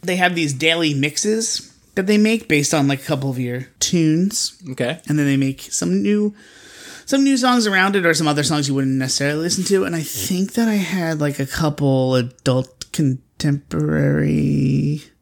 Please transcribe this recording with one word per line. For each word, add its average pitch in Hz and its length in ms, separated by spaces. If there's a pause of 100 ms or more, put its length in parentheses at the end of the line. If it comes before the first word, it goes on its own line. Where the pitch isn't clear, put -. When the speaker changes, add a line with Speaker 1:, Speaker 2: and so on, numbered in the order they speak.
Speaker 1:
they 185 140
have 180 180
these 160 180
daily 160 400
mixes 180 800 (220)
that 190 120
they 208 120
make 214 300
based 143 260
on, 143 120
like, 139 140
a - 60
couple 135 240
of 123 80
your 123 240 (160)
tunes. 170 840 (100)
Speaker 2:
Okay. 127 360
Speaker 1:
And 151 100
then 147 60
they 139 140
make 135 240 (100)
some 180 300
new, 208 320 (720)
some 277 180
new 269 140
songs 247 280
around 196 300
it 190 80
or 165 80
some 156 160
other 147 160
songs 147 240
you 139 60
wouldn't 135 220
necessarily 139 440
listen 175 240
to. 190 200
And 170 120
I 160 60
think 185 500
that 233 160
I 214 60
had, 170 440
like, 147 220
a 135 60
couple 135 680
adult 127 760
contemporary 147 2000 (220)